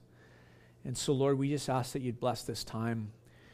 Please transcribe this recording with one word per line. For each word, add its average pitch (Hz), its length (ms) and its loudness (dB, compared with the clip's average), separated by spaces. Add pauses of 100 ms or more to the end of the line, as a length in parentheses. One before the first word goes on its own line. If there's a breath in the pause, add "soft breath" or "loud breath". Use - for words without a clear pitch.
(840 loud breath)
And 131 120 -4
so, - 140 0
Lord, 139 260 6
we 139 120 2
just 143 200 0
ask 127 220 0
that 143 100 -4
you'd 123 200 -4
bless 120 220 0
this 117 200 -6
time 113 480 -2 (420 loud breath)